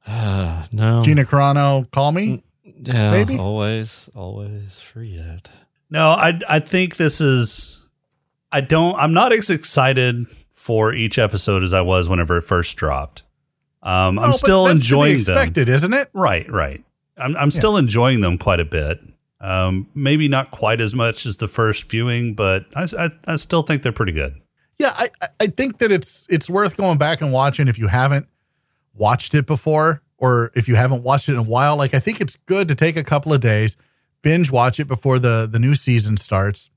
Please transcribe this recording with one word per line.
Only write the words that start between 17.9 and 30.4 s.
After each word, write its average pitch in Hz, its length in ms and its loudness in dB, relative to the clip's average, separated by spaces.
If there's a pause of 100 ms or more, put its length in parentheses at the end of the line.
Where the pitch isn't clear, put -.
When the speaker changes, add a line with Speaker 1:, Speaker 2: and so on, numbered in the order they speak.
Speaker 3:
them 87 180 0
quite 90 200 0
a 82 60 -2
bit. 78 340 -4 (400)
Um, 92 540 -2
maybe 147 340 0
not 135 220 -2
quite 113 320 -2
as 110 140 -2
much 117 320 -2
as 110 100 -6
the 110 100 -6
first 110 440 -2
viewing, 117 420 -4
but 98 320 -2 (100)
I, 170 120 -4 (100)
I, 170 120 -4 (180)
I 165 80 -4
still 160 260 -2
think 147 220 -2
they're 123 80 0
pretty 98 220 -4
good. 71 200 -6 (460)
Speaker 2:
Yeah, 277 180 0
I, 240 120 -2 (120)
I, - 60 -8 (140)
I 208 60 0
think 262 300 -4
that 220 140 0
it's, - 380 -4
it's 165 200 -2
worth 196 260 0
going 180 220 0
back 151 240 0
and 143 100 -2
watching 135 360 2
if 117 100 0
you 110 100 -2
haven't 135 400 0 (680)
watched 107 400 0
it 147 100 2
before, 156 560 0 (160)
or 123 380 2